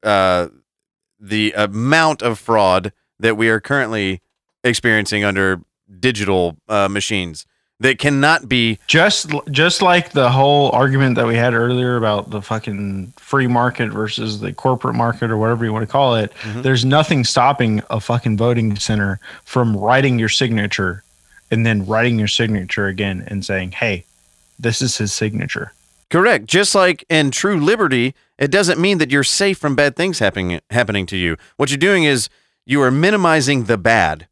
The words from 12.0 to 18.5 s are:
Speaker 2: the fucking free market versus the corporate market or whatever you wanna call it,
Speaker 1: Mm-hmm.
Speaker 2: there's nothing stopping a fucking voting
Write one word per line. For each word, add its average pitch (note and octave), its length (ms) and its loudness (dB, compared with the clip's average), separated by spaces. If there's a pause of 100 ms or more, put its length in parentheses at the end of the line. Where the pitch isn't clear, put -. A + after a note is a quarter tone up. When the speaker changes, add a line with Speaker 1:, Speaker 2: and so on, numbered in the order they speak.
Speaker 2:
the G#2 100 -8
fucking G2+ 760 -8
free C3+ 280 -2
market A#2+ 460 0
versus G#2+ 480 -6
the G2+ 120 -8
corporate B2 440 -2
market A#2 340 -2
or A2+ 80 -2
whatever A2+ 260 0
you A2+ 80 -2
wanna A2 140 -4
call C3+ 300 2
it, G#2+ 260 -2
Speaker 1:
Mm-hmm. A2 220 -10
Speaker 2:
there's C3 220 2
nothing D3 380 2
stopping B2 680 2
a A2 80 -4
fucking A#2 360 -2
voting A2+ 420 0